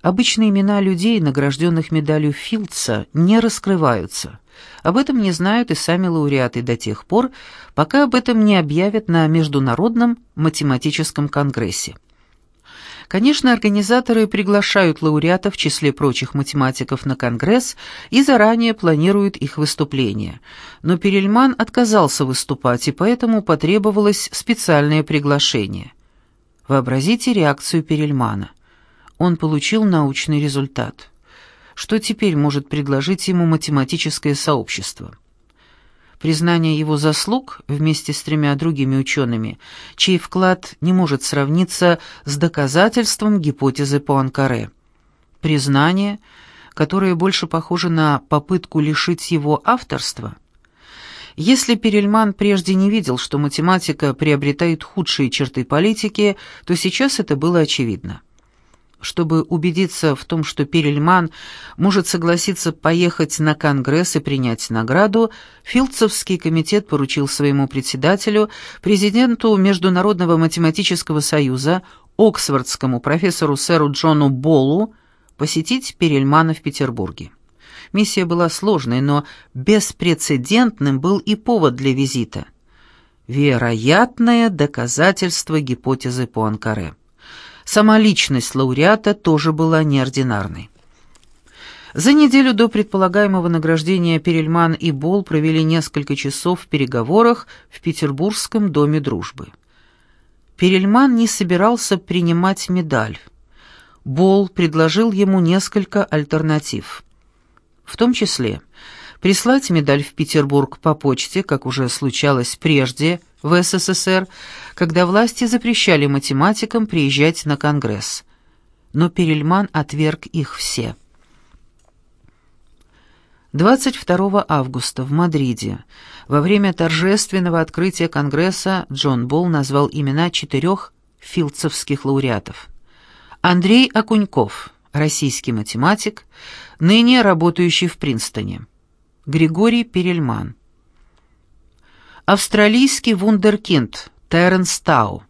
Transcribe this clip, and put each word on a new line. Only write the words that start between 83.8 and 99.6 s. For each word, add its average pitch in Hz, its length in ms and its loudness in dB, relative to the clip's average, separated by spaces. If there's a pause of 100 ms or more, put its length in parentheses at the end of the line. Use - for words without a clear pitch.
доказательство 156 1120 -2
гипотезы 131 640 -4
Пуанкаре. 107 720 -4 (720)
Сама 214 320 4
личность 175 580 2
лауреата 160 580 2
тоже 156 400 0
была 160 300 2
неординарной. 127 840 -2 (1200)
За 208 180 2
неделю 269 420 6
до 226 140 4
предполагаемого 196 800 0
награждения 165 720 0
Перельман 165 540 0
и 165 180 -2
Болл 170 320 -2
провели 160 400 0
несколько 151 540 -2
часов 170 440 -4
в - 60 -20
переговорах 156 800 0 (220)
в - 100 -20
Петербургском 170 920 -2
доме 147 280 2
дружбы. 123 480 -6 (1080)